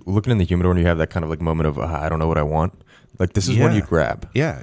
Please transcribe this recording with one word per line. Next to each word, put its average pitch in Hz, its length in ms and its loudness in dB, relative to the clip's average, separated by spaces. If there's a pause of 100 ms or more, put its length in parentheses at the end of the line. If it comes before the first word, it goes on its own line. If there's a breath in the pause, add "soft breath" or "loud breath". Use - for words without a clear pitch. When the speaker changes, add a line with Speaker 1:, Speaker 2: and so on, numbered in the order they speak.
Speaker 1:
looking 104 260 0
in 113 60 2
the 90 80 2
humidor 90 260 2
and 90 80 2
you 85 60 4
have 85 140 2
that 78 100 0
kind 82 140 -4
of, 78 60 -6
like, 80 120 -6
moment 80 260 0
of, 71 120 -2
"Ah, 76 240 -4
I 78 60 -2
don't 80 100 -2
know 80 80 0
what 80 100 0
I 73 60 0
want." 78 300 -2 (440 soft breath)
Like, 92 160 -2
this - 160 0
is 98 80 2
one 113 140 4
Speaker 2:
Yeah. 107 60 2
Speaker 1:
you'd 101 100 -2
grab. 76 460 -2
Speaker 2:
Yeah, 123 300 -4